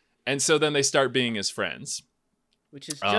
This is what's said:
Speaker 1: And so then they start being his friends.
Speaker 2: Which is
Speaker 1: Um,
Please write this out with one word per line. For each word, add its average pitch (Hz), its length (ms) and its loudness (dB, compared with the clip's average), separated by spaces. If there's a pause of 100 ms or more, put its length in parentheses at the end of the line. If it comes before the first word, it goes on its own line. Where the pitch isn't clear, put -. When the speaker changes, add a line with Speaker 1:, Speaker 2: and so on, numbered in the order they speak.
(240)
Speaker 1:
And 135 160 -2
so 160 160 4
then 151 160 2
they 143 100 2
start 139 300 2
being 120 220 0
his 101 160 -2
friends. - 540 -6 (680)
Speaker 2:
Which - 180 -18
is 160 140 -6
Speaker 1:
Um, 101 160 0